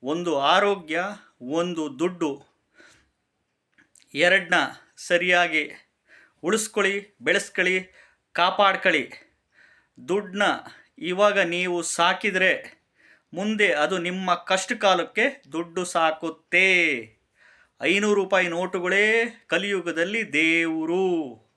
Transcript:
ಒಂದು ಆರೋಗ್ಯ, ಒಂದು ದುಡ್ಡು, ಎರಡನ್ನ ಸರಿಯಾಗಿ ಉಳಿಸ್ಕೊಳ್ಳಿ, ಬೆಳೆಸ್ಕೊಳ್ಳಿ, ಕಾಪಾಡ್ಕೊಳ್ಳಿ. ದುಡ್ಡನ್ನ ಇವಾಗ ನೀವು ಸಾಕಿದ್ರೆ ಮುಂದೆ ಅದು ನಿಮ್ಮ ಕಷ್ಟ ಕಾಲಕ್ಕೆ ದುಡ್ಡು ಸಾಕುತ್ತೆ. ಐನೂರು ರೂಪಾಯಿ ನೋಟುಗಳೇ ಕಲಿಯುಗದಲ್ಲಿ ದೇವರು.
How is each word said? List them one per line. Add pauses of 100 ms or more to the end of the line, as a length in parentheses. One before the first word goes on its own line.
ಒಂದು
ಆರೋಗ್ಯ, (380)
ಒಂದು
ದುಡ್ಡು, (1700)
ಎರಡನ್ನ (420)
ಸರಿಯಾಗಿ (720)
ಉಳಿಸ್ಕೊಳ್ಳಿ,
ಬೆಳೆಸ್ಕೊಳ್ಳಿ, (400)
ಕಾಪಾಡ್ಕೊಳ್ಳಿ. (1000)
ದುಡ್ಡನ್ನ (560)
ಇವಾಗ
ನೀವು
ಸಾಕಿದ್ರೆ (540)
ಮುಂದೆ
ಅದು
ನಿಮ್ಮ
ಕಷ್ಟ
ಕಾಲಕ್ಕೆ (100)
ದುಡ್ಡು
ಸಾಕುತ್ತೆ. (1120)
ಐನೂರು
ರೂಪಾಯಿ
ನೋಟುಗಳೇ (200)
ಕಲಿಯುಗದಲ್ಲಿ
ದೇವರು. (100)